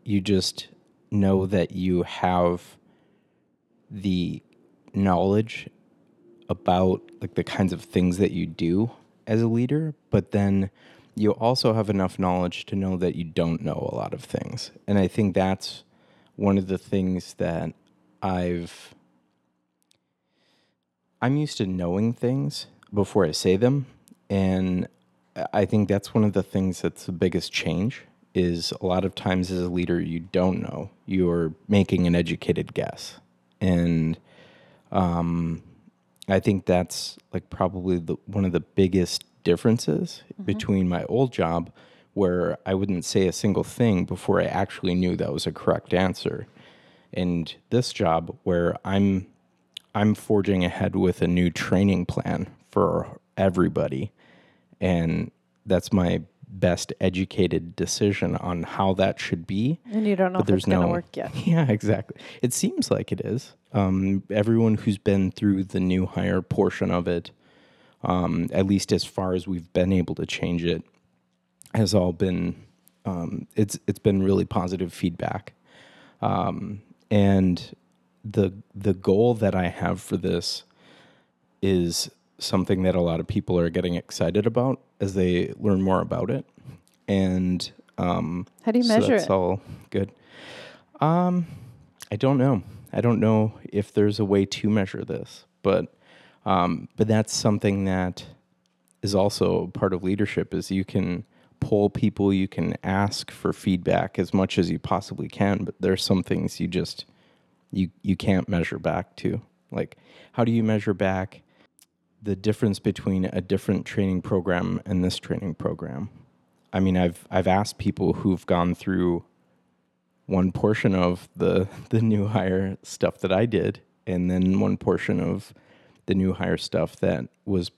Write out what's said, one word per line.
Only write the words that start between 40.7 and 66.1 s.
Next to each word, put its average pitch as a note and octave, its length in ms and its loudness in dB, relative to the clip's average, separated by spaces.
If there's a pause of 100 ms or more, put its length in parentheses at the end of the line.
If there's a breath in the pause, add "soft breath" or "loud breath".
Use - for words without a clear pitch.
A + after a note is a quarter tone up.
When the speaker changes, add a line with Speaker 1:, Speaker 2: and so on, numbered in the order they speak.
Speaker 1:
my F2 160 -2
old B2 280 0
job, E2+ 380 -2 (440 soft breath)
where F2+ 520 0
I F#2+ 80 0
wouldn't F#2+ 300 -2
say F#2+ 240 2
a E2 40 0
single F#2+ 320 0
thing G2+ 400 2
before F2+ 360 0
I F2 60 0
actually F2+ 480 -2
knew F2+ 220 0
that F2 160 -4
was E2 140 -4
a E2+ 60 -4
correct - 420 -2
answer, - 520 -2 (680 soft breath)
and F2 420 -2 (160)
this B2 220 0
job E2 500 0
where F2 420 2
I'm, G2 420 2 (680)
I'm G#2+ 200 2
forging G2 500 2
ahead F2 320 -2
with F#2 260 2
a E2+ 60 2
new F2+ 220 2
training F#2 560 2
plan - 420 -4 (220)
for F2 500 0 (160)
everybody, E2 760 2 (720 soft breath)
and E2+ 500 0 (360)
that's F2+ 260 0
my F2+ 300 2 (260)
best F#2 520 -2
educated F2+ 760 0
decision F#2 600 0
on E2+ 280 -4
how F#2+ 300 0
that F#2+ 260 0
should E2 260 -6
be. A2+ 320 -2 (140)
Speaker 2:
And G#3+ 140 0
you G3+ 100 0
don't F#3 160 2
know F#3 60 -4
Speaker 1:
But F#3 60 2
Speaker 2:
if - 40 0
Speaker 1:
there's F#2+ 160 4
Speaker 2:
it's - 80 0
gonna F2+ 140 4
Speaker 1:
no E2+ 60 2
Speaker 2:
work - 240 -6
yet. - 180 -8
Speaker 1:
<laughs> C#3 120 -4
Yeah, E3 240 4
exactly. G#2+ 460 0 (260 loud breath)
It B2+ 100 0
seems D#4+ 380 -2
like - 220 0
it F#2+ 80 -6
is. - 340 -6 (180)
Um, G2 580 2
everyone A2 460 4
who's G#2+ 220 0
been F#2+ 320 2
through G2 340 0
the F#2+ 160 -4
new F#2 260 2
hire F#2 360 0